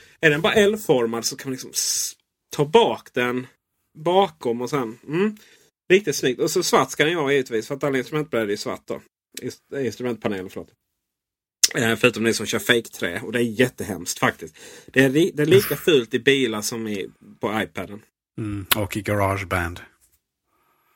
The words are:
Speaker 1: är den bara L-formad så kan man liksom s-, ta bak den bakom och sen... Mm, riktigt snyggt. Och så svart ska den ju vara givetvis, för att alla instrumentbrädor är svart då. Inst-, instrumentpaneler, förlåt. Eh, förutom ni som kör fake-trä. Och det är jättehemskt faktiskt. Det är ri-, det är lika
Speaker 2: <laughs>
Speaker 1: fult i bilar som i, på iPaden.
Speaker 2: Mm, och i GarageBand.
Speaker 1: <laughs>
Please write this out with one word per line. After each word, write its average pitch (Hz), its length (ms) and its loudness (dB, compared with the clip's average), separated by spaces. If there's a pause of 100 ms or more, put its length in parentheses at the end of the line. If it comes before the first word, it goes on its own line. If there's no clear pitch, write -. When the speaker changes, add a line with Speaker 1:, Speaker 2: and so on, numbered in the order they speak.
(220)
Speaker 1:
är 160 80 6
den 147 120 2
bara 220 120 2
L-formad 143 720 2
så 135 120 -6
kan 135 120 -10
man - 20 -4
liksom 127 180 -10
s-, - 440 -4 (420)
ta 147 100 2
bak 151 480 2
den 123 340 -2 (500)
bakom 160 640 0
och 123 80 -6
sen... 127 280 -4 (100)
Mm, 202 300 -2 (520)
riktigt 190 260 4
snyggt. 127 240 -2
Och 156 120 0
så 180 120 0
svart 165 280 4
ska - 120 0
den 160 100 2
ju 175 60 -2
vara 139 120 0
givetvis, 123 360 0
för 143 80 -6
att 135 80 -6
alla 139 140 0
instrumentbrädor 127 540 -2
är 104 40 0
svart 101 300 -8
då. 85 160 -8 (400)
Inst-, 131 440 -8
instrumentpaneler, 107 640 -6
förlåt. 87 200 -14 (1040)
Eh, 113 200 2
förutom 110 280 2
ni 113 100 2
som 104 120 -4
kör 110 140 -4
fake-trä. 107 600 -2
Och 98 100 -10
det 120 80 -2
är 120 40 2
jättehemskt 104 760 -2
faktiskt. 107 380 -2 (300)
Det 131 160 4
är 135 60 4
ri-, 156 240 2
det 147 80 -4
är 147 60 2
lika 185 280 4
Speaker 2:
<laughs> - 0 -
Speaker 1:
fult 135 380 2
i 123 60 -2
bilar 117 420 2
som 113 260 -6
i, 104 220 -6 (300)
på 107 220 -2
iPaden. 98 400 -10 (360)
Speaker 2:
Mm, 104 280 -6 (100)
och 107 220 -4
i 104 40 -4
GarageBand. 95 840 -2
Speaker 1:
<laughs> - 40 -20 (1080)